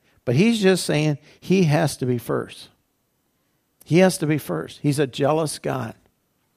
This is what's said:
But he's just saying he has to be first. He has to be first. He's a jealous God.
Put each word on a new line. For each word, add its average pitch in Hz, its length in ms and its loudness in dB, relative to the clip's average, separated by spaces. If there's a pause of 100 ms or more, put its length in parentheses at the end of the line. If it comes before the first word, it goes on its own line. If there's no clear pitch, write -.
(260)
But 120 100 0
he's 220 260 2
just 190 240 2
saying 151 320 0 (220)
he 185 240 2
has 147 340 2
to 135 80 -6
be 123 140 -2
first. - 500 -8 (1160)
He 151 140 2
has 185 220 4
to 156 80 -4
be 151 100 0
first. - 460 -8
He's 143 160 0
a 143 80 0
jealous 143 500 -2
God. 127 380 -8 (600)